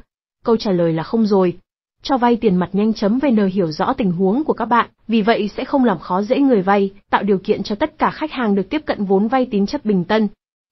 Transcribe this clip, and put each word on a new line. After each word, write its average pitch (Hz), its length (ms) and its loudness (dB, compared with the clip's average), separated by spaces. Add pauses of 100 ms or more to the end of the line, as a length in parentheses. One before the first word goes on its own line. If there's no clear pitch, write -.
(460)
Câu 233 120 2
trả 226 140 -2
lời 170 220 2
là 160 100 -2
không 226 220 0
rồi. 185 320 2 (440)
Cho 269 160 -2
vay 240 180 2
tiền 220 200 0
mặt 180 180 -2
nhanh 214 200 0
chấm 214 260 0
V 294 60 0
N 214 200 2
hiểu 185 260 -2
rõ 190 220 -2
tình 208 180 0
huống 190 320 0
của 240 100 -2
các - 120 -4
bạn, 226 240 0 (180)
vì 220 140 0
vậy 202 360 0
sẽ 254 80 -8
không 269 200 0
làm 185 140 0
khó 185 220 -4
dễ 226 180 0
người 262 220 4
vay, 196 300 2 (180)
tạo 214 140 -2
điều 196 140 2
kiện 208 260 -2
cho 214 120 -6
tất 311 220 -4
cả 220 140 0
khách 311 200 -8
hàng 220 240 0
được 190 140 -2
tiếp 302 160 -4
cận - 180 -4
vốn 196 240 2
vay 254 180 0
tín 202 200 0
chấp 285 200 -6
Bình 196 180 0
Tân. 214 240 0 (440)